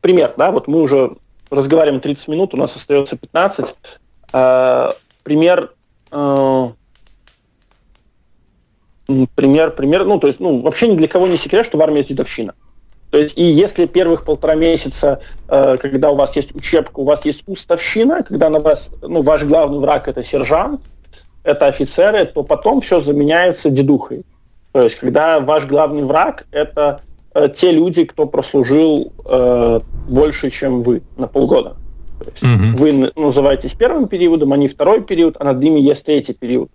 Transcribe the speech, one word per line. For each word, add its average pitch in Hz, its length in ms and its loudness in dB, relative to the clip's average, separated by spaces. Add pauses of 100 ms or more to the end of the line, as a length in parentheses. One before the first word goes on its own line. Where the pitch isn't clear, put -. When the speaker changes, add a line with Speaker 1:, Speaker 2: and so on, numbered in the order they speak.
Speaker 1:
пример, 175 360 2
да, 170 140 2
вот 151 160 -4
мы 156 140 0
уже 135 300 0 (380)
разговариваем 143 500 0
тридцать 143 280 -8
минут, 170 260 -4
у 127 40 -6
нас 139 180 -4
остаётся 139 420 -4
пятнадцать. - 580 -4 (560)
Э, 127 600 2 (320)
пример, 165 500 0 (380)
э, 135 580 0 (2500)
м, 131 260 2
пример, 147 360 4
пример, 160 340 0
ну, 202 140 2
то 143 80 2
есть, 143 120 0
ну, 156 220 0
вообще 156 260 0
ни 214 80 4
для 160 120 2
кого 185 200 2
не 175 100 0
секрет, 220 280 0
что - 120 -4
в 151 40 2
армии 151 160 2
есть 139 120 -2
дедовщина. 131 440 -8 (580)
То 147 80 4
есть, 151 180 0
и 170 60 2
если 175 420 2
первых 170 400 0
полтора 156 300 0
месяца, 156 640 -2 (260)
э, 135 300 2
когда 135 340 0
у 139 40 2
вас 139 200 0
есть 143 200 -6
учебка, - 440 -2
у 135 60 -4
вас 147 200 0
есть 151 220 -4
уставщина, 226 760 -2
когда 170 260 0
на 156 100 2
вас, 151 300 0 (120)
ну, 160 200 -4
ваш 151 220 2
главный 147 360 0
враг — 143 280 -2
это 127 160 -8
сержант, 156 580 -2 (640)
это 143 240 2
офицеры, 170 580 0
то 147 180 -6
потом 147 380 0
всё 180 180 0
заменяется 151 720 0
дедухой. 135 540 0 (500)
То 127 80 2
есть, 117 160 2
когда 151 420 0
ваш 143 260 0
главный 147 380 0
враг — 156 480 0
это, 147 480 -2 (360)
э, 147 200 2
те 180 160 2
люди, 165 340 2
кто - 200 -4
прослужил, 143 880 0 (120)
э, 123 540 2 (300)
больше, 143 400 0
чем 127 320 -4
вы 120 200 0 (160)
на 131 100 -6
полгода. - 480 0 (440)
То - 120 -14
есть - 120 -14
Speaker 2:
Мгм. 113 320 2
Speaker 1:
вы 147 140 4
н-, 135 260 2
называетесь 139 580 0
первым 254 340 0
периодом, 165 440 2
они 143 160 2
второй 202 340 2
период, 165 380 0
а 147 60 -6
над 131 160 0
ними 156 180 2
есть 143 260 2
третий 147 280 -2
период. 123 420 -4